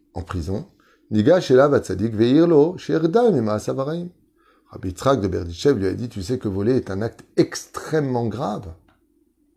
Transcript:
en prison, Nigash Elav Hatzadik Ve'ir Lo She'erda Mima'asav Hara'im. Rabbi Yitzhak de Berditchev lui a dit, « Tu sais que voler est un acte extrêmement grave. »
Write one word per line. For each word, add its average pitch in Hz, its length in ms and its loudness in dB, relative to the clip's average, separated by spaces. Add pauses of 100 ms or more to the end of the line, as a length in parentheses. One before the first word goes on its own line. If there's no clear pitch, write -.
(140)
en 90 100 -10
prison, 95 440 -6 (440)
Nigash 139 400 4
Elav 139 220 6
Hatzadik 107 420 -2
Ve'ir 127 320 4
Lo 165 300 4
She'erda 165 540 0
Mima'asav 113 480 -2
Hara'im. 165 300 -8 (600)
Rabbi - 180 -12
Yitzhak 123 340 0
de 98 60 -2
Berditchev 90 500 0
lui 95 100 -2
a 90 60 -2
dit, « 110 160 -8
Tu 101 140 -10
sais 123 160 -4
que - 80 -8
voler 101 280 0
est - 140 -2
un 98 140 -6
acte - 220 -10 (120)
extrêmement 139 880 -2
grave. » 113 480 -8 (840)